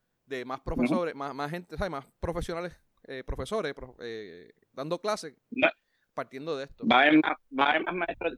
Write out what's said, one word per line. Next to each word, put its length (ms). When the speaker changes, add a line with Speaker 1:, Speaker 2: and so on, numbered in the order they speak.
Speaker 1:
de 180
más 140
Speaker 2:
Ujú. 60
Speaker 1:
profesores, 500
más, 200
más 160
gente, 280
¿sabes? 120
Más 140
profesionales, 560
eh, 200
profesores, 500
pro-, 260
eh, 520
dando 280
clases, 340
Speaker 2:
No. 180
Speaker 1:
partiendo 460
de 60
esto. 220
Speaker 2:
Va 120
a 60
haber 180
más, 140
va 60
a 60
haber 140
más 100
maestros 440